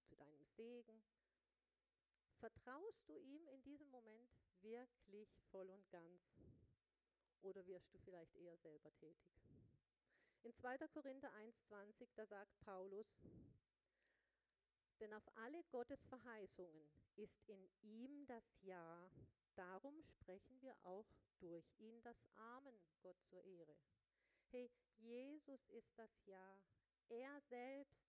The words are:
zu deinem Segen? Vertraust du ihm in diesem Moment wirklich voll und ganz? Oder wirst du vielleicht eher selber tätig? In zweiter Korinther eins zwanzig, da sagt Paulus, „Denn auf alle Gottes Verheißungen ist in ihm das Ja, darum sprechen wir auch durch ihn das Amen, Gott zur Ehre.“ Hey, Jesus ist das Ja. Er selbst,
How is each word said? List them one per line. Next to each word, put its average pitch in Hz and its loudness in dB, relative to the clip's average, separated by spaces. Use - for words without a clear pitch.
zu - -10
deinem 147 -10
Segen? 226 -2
Vertraust 277 0
du 302 -2
ihm 302 -4
in 269 -6
diesem 285 -4
Moment 233 -8
wirklich 214 0
voll 190 2
und 190 -10
ganz? 175 -4
Oder 190 2
wirst 185 -2
du 185 -10
vielleicht 170 -6
eher 170 -2
selber 156 -4
tätig? - -8
In 233 0
zweiter 269 6
Korinther 269 2
eins 214 -4
zwanzig, 208 -4
da 214 2
sagt 202 -4
Paulus, 196 4
„Denn 214 2
auf 214 2
alle 285 4
Gottes 254 6
Verheißungen 190 -2
ist - 0
in 190 -6
ihm 254 0
das 233 2
Ja, 175 2
darum 190 2
sprechen - -6
wir 262 -2
auch 190 4
durch 170 2
ihn 226 -4
das 240 -2
Amen, 240 -4
Gott 185 -4
zur 180 -6
Ehre.“ 165 -6
Hey, 247 4
Jesus 262 2
ist - -4
das 226 -4
Ja. 190 -6
Er 269 4
selbst, 262 2